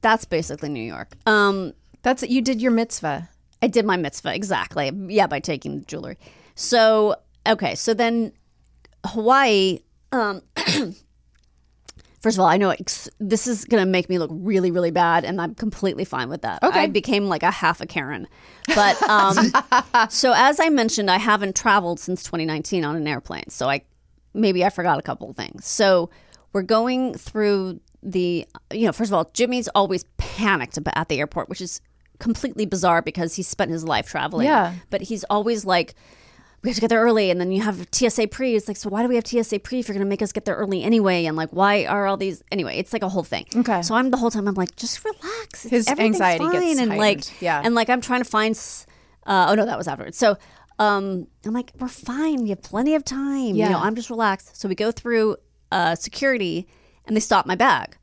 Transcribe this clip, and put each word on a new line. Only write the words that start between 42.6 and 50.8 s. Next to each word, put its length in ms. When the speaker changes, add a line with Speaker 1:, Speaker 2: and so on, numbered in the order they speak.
Speaker 1:
it's 140
like 100
a 60
whole 160
thing. 220
Speaker 2:
Okay. 260
Speaker 1:
So 120
I'm 160
the 60
whole 140
time, 180
I'm 60
like, 220
"Just 280
relax. 600
It's, 60
Speaker 2:
His 180
Speaker 1:
everything's 280
Speaker 2:
anxiety 280
gets 100
Speaker 1:
fine." 240
And, 140
Speaker 2:
heightened. 60
Speaker 1:
like, 440
Speaker 2:
Yeah. 220
Speaker 1:
and, 100
like, 140
I'm 120
trying 220
to 60
find, 260
s-, 300
uh, 240
oh 40
no, 120
that 120
was 100
afterwards. 300
So, 180
um, 480